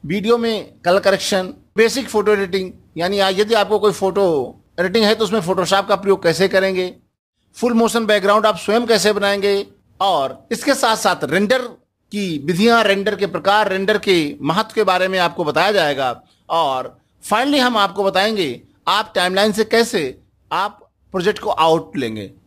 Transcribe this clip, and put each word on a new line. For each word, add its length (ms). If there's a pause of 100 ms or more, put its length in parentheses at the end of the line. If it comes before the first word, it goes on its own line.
वीडियो 320
में 360 (100)
कलर 160
करेक्शन, 540 (220)
बेसिक 320
फोटो 240
एडिटिंग, 400 (240)
यानी 220
आ-, 160
यदि 200
आपको 240
कोई 140
फोटो 680 (220)
एडिटिंग 240
है 100
तो 100
उसमें 160
Photoshop 480
का 80
प्रयोग 260
कैसे 260
करेंगे, 460 (600)
फुल 180
मोशन 340
बैकग्राउंड 400
आप 100
स्वयं 300
कैसे 260
बनाएंगे, 540 (340)
और 520
इसके 220
साथ 220
साथ 280
रेंडर 340 (540)
की 340
विधियां, 380
रेंडर 300
के 120
प्रकार, 420
रेंडर 300
के 440
महत्व 320
के 80
बारे 260
में 100
आपको 260
बताया 280
जाएगा। 500 (280)
और 480 (260)
finally 340
हम 180
आपको 280
बताएंगे 580 (260)
आप 260
टाइमलाइन 380
से 120
कैसे 540 (340)
आप 380 (220)
प्रोजेक्ट 260
को 120
आउट 460
लेंगे 340 (160)